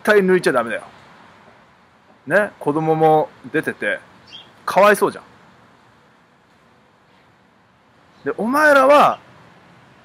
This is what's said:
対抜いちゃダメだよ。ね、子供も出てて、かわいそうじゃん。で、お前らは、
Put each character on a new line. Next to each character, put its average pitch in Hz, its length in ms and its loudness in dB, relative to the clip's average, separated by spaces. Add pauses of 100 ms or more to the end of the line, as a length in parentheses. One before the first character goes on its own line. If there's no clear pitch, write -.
対 208 180 2
抜 185 160 0
い 180 40 -2
ち 185 60 -2
ゃ 156 60 -2
ダ 120 100 0
メ 117 60 -8
だ 101 80 -8
よ。 - 60 -14 (1400)
ね、 190 260 -2 (100)
子 147 100 -4
供 160 240 -2
も 156 320 2 (240)
出 156 100 -4
て 120 120 -8
て、 104 260 -8 (680)
か - 140 -2
わ 208 140 4
い - 20 2
そ 196 120 -2
う 127 40 -4
じ - 60 -14
ゃ - 40 -20
ん。 - 20 -20 (3000)
で、 139 140 -6
お 196 80 -6
前 294 280 2
ら 262 140 4
は、 254 320 4 (840)